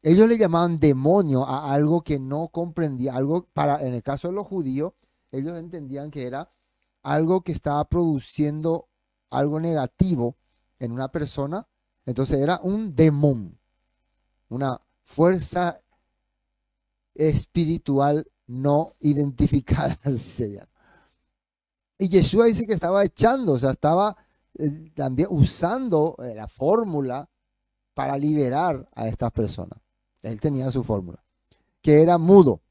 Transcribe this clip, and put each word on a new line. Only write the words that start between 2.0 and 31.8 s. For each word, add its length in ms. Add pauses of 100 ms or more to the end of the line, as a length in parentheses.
que 160
no 300
comprendía, 680
algo 380
para, 340
en 80
el 80
caso 260
de 60
los 120
judíos, 460 (380)
ellos 280
entendían 520
que 160
era 260 (500)
algo 400
que 100
estaba 360
produciendo 1000 (420)
algo 300
negativo 760 (420)
en 140
una 160
persona. 580 (380)
Entonces 340
era 240
un 320
demon, 640 (880)
una 320 (240)
fuerza 760 (1400)
espiritual 1120 (200)
no 540
identificada, 960
<laughs> 220
sería. 500 (1300)
Y 100
Yeshua 380
dice 200
que 60
estaba 320
echando, 480
o 60
sea, 140
estaba, 440 (420)
eh, 360
también 360
usando, 880
eh, 140
la 140
fórmula 800 (640)
para 240
liberar 800
a 120
estas 260
personas. 460 (440)
Él 180
tenía 300
su 140
fórmula, 380 (600)